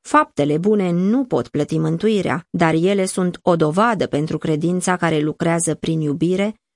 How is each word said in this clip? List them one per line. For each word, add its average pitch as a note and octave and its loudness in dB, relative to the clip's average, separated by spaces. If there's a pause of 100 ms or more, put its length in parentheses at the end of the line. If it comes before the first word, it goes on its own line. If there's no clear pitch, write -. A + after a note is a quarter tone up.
Faptele D3+ 0
bune G3 2
nu G3 2
pot B2+ -2
plăti D3 -2
mântuirea, E3 0
dar E3 2
ele F#3 2
sunt F3+ -2
o F3 2
dovadă E3 0
pentru D3+ -2
credința F3 -2
care E3 0
lucrează D#3+ -2
prin D#3+ -4
iubire F3 0 (220)